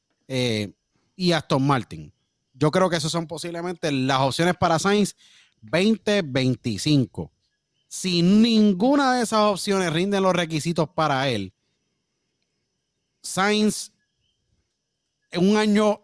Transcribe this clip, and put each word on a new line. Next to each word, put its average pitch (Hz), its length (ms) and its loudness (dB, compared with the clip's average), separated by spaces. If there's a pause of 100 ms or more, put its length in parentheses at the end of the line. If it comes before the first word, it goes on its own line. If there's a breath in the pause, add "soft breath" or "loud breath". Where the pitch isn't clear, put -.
(280)
Eh, 113 440 -4 (440)
y 175 180 0
Aston 143 340 0
Martin. 92 440 -4 (420)
Yo 143 180 0
creo 185 180 2
que 170 60 -4
esas 156 160 -4
son 165 160 -6
posiblemente 170 640 -8
las 131 300 0
opciones 165 340 0
para 165 240 2
Sainz 202 360 2 (460 soft breath)
veinte 202 600 0
veinticinco. 127 1080 -2 (560)
Si 175 360 -4
ninguna 220 920 4
de 247 100 0
esas 214 180 0
opciones 196 520 0
rinden 190 300 0
los 185 100 2
requisitos 165 560 -2
para 139 400 0
él, 98 240 -4 (1700)
Sainz 208 720 -2 (1400)
en 180 180 0
un 214 100 4
año 214 460 2